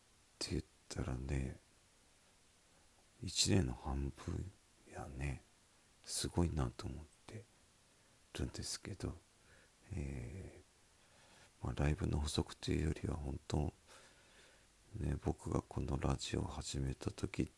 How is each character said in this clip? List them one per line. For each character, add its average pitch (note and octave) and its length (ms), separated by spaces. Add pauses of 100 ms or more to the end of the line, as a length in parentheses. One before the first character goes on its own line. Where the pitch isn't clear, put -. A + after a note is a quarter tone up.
(380)
て - 140
言 D#2+ 80
っ - 20 (260)
た - 140
ら C2 120
ね、 C2 440 (1600)
一 - 280
年 F#2+ 160
の B1 80 (100)
半 C2+ 320
分 F2 340 (400)
や - 160 (120)
ね、 C2+ 240 (640)
す - 220
ご - 140
い E2 120
な C2 200
と - 120
思 C#2 160
っ - 20 (220)
て A2 180 (920)
る - 80
ん - 20
で - 140
す - 180
け G#2 140
ど、 G#2 180 (840)
え C2+ 680 (1000)
ー、 - 40
ま A#1+ 100
あ、 C#2+ 60
ラ D2 80
イ D2+ 40
ブ - 120
の D#2 120
補 D2 100
足 - 280
と - 160
い D#2 100
う D#2 40
よ D#2+ 160
り - 80
は D2 60
本 C#2+ 300
当、 D2+ 280 (1200)
ね、 C#2+ 240
僕 D#2+ 300
が C#2 80
こ - 220
の C2+ 180
ラ C#2 160
ジ - 220
オ - 20
を C#2+ 60
始 - 340
め C2+ 140
た - 160
時、 - 480